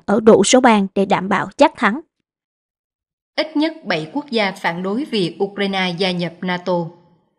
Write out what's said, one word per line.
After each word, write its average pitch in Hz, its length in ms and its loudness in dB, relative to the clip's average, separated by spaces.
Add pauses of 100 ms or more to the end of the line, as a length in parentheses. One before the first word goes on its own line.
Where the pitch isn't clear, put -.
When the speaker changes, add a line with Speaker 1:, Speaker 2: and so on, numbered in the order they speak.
Speaker 1:
ở 208 140 0
đủ 220 240 6
số 254 180 4
bang 214 340 4
để 196 100 0
đảm 185 240 -2
bảo 185 180 -2 (100)
chắc 302 200 4
thắng. 240 240 -2 (1300)
Speaker 2:
Ít 311 220 -4
nhất 311 160 0 (120)
bảy 156 280 -4
quốc 285 180 -6
gia 208 200 0
phản 180 320 -6
đối 208 220 -4
việc 185 380 -4
Ukraine 196 540 -4
gia 185 140 -2
nhập 175 300 -6
nato. 180 440 -4 (540)